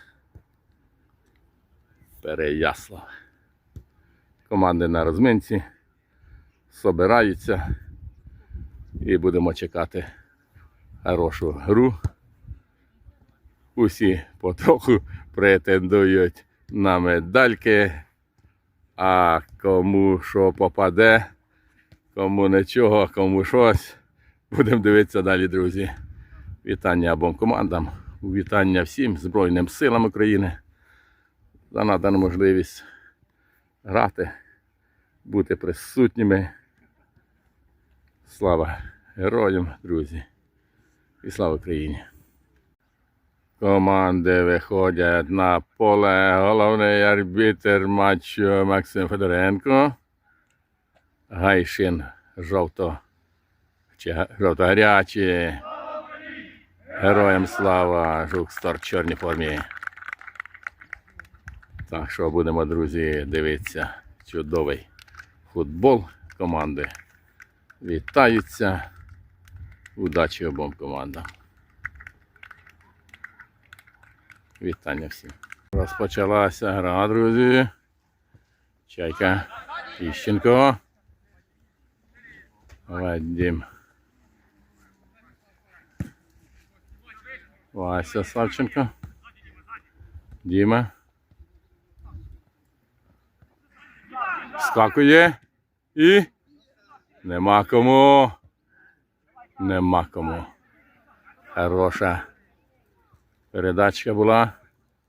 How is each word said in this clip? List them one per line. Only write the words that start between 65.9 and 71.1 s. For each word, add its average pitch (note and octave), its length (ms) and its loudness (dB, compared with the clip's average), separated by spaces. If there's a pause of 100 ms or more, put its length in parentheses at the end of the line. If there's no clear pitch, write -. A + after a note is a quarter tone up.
Команди D2+ 520 -6 (960)
вітаються. G2+ 1040 0 (1080)
Удачі E2+ 500 -4
обом D2 280 -8
командам. C#2 520 -14 (3250)